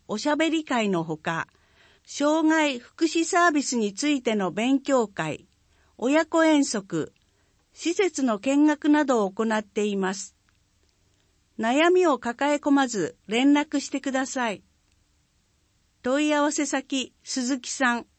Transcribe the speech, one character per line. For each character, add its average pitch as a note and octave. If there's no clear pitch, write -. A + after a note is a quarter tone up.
お G#3
し B3
ゃ D4
べ D#4+
り D#4
会 A3+
の E3+
ほ D#3
か、 E3
障 D#4
害 D4+
福 -
祉 E4
サ F4
ー E4+
ビ D4
ス B3
に G#3
つ C#4
い F#3+
て A3
の F#3+
勉 B3
強 B3+
会、 D#3+
親 D4
子 D#4+
遠 D4+
足、 F#3+
施 E4
設 F4
の A3+
見 C#4
学 D4+
な D4+
ど A#3+
を F#3
行 A3
っ G#3+
て G#3
い G3+
ま F#3+
す。 -
悩 C4
み F#4
を C#4
抱 B3
え D4
込 C#4+
ま C#4
ず G#3
連 B3+
絡 D4
し -
て C#4
く C#4
だ C4
さ B3
い。 -
問 C#4
い D4+
合 D4
わ D4
せ D4
先、 C4+
鈴 C4
木 -
さ A#3+
ん、 G3